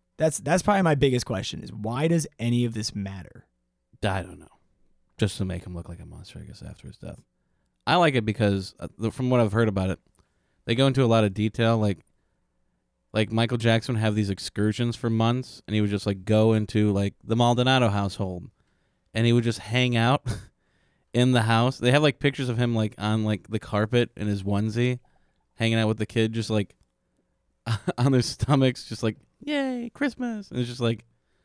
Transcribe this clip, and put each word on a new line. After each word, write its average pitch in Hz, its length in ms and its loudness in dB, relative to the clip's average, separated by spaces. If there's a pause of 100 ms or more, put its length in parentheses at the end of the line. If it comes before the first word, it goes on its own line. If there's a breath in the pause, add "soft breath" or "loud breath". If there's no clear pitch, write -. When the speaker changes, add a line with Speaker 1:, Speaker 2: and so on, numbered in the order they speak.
(180)
Speaker 1:
That's, 156 220 0
that's 170 220 0
probably 202 200 2
my 160 140 4
biggest 131 300 2
question - 380 -6
is, - 80 -16
why 120 380 -4
does 165 180 0 (100)
any 120 280 2
of 113 80 -4
this 107 200 -6
matter? 98 520 -10 (580)
Speaker 2:
I 95 180 0
don't 87 180 -14
know. - 80 -20 (720)
Just 101 200 -2
to 98 80 -2
make 90 200 -8
him 90 80 -12
look 85 140 -12
like 85 140 -16
a 80 40 -18
monster, 80 340 -18
I 78 60 -16
guess, - 160 -20
after - 260 -18
his - 100 -20
death. - 240 -16 (640)
I 151 80 2
like 160 200 4
it 113 100 2
because, 101 540 0
uh, - 180 -10
the, 110 140 -4
from 127 180 -4
what 127 100 4
I've 104 140 2
heard 113 160 2
about 95 200 -2
it, 90 100 -4 (640)
they 113 100 0
go 135 120 4
into 131 160 4
a 120 40 4
lot 113 160 6
of 101 100 0
detail. 113 440 0
Like, 104 220 0 (1120)
like, 107 180 0
Michael 113 260 0
Jackson 113 380 0
would 107 60 0
have 107 140 0
these 104 140 0
excursions 107 680 -2
for 117 120 -2
months, 117 580 0
and 104 80 -4
he 107 60 2
would 104 80 2
just, 101 160 -4
like, 98 200 -4
go 110 280 4
into, 107 380 2
like, 101 220 0 (100)
the 113 140 -2
Maldonado 123 500 2
household, 98 640 -4 (640)
and 113 120 0
he 117 60 6
would 120 140 4
just 117 140 -2
hang 123 360 -2
out 120 300 2 (440 loud breath)
<laughs> - 440 -20
in 123 180 4
the 120 120 4
house. 117 340 2
They 123 140 2
have, 147 120 4
like, 143 160 2
pictures 135 300 -2
of 117 80 -2
him, 120 180 0
like, 110 220 -2
on, 107 260 -2
like, 107 260 -4
the 104 100 -4
carpet 113 580 0
in 104 100 -4
his 101 160 -4
onesie, 110 560 -2 (560)
hanging 113 240 0
out 110 80 2
with 110 100 0
the 107 80 -2
kid, 113 280 0
just, 113 160 -4
like, 104 260 0 (920)
<laughs> 117 320 -4
on 131 140 4
their 127 100 6
stomachs, 135 640 2
just - 160 -10
like, 110 140 -2 (240)
"Yay, 262 540 -4
Christmas." 240 580 -6
And 123 80 -4
it's 120 100 -2
just 123 120 -8
like, 117 240 -2 (400)